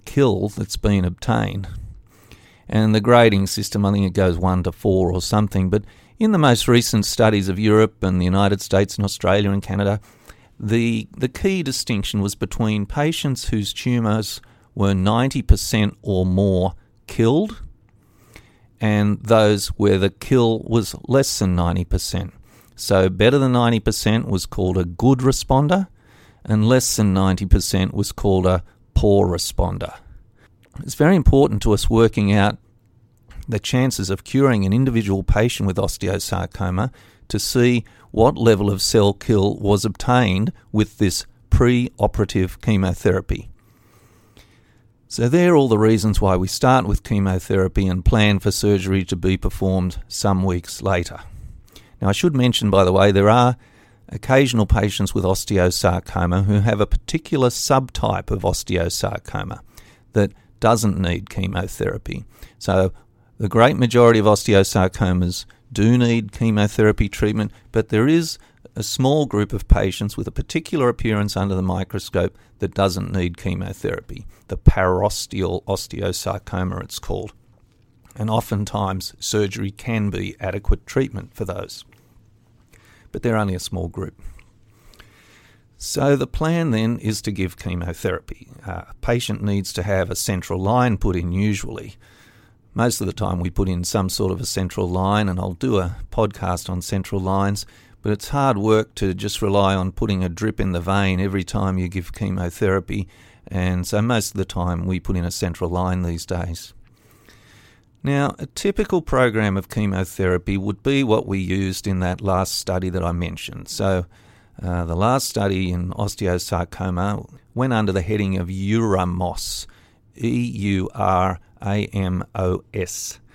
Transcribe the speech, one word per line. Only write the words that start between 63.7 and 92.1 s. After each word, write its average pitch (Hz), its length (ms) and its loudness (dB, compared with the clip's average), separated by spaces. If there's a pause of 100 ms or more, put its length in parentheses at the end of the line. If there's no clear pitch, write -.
majority 120 420 6
of 104 80 4
osteosarcomas 95 1200 2 (260)
do 117 280 2
need 117 340 0
chemotherapy 107 800 2
treatment, 107 420 -2 (180)
but 110 200 -2
there 113 180 2
is 165 300 0 (380)
a 143 60 -8
small 139 440 0
group 104 260 -2
of - 160 -8
patients 101 480 0
with 107 100 -6
a - 60 -10
particular 160 560 -2
appearance 107 480 -2
under 98 180 -2
the 92 80 -2
microscope 92 760 -4 (200)
that 95 160 -6
doesn't 95 380 -2
need 90 240 -2
chemotherapy, 95 880 -8 (240)
the 90 80 -8
parosteal 92 1080 2
osteosarcoma 95 1200 -6
it's - 160 -14
called. - 340 -8 (840)
And 110 140 -4
oftentimes 104 880 -4
surgery 101 520 -4
can 107 400 -4
be 98 300 -8
adequate 98 460 -2
treatment 110 480 -6
for 113 100 -8
those. 95 400 -10 (1300)
But - 120 -10
they're 117 140 0
only 101 180 0
a 90 60 -6
small 87 280 -6
group. 90 300 -10 (1600)
So 143 400 0
the 131 100 -2
plan 160 440 -2
then 113 280 0
is 104 240 -4
to 110 100 -6
give 92 260 -6
chemotherapy. 87 880 -8 (180)
Uh, 87 220 -10
a - 140 -20
patient 120 400 -4
needs 101 320 -4
to 90 80 -6
have 95 280 -2
a 92 60 -6
central 92 440 -4
line 117 360 0
put 92 200 -2
in 85 160 -4
usually. 101 640 -4 (760)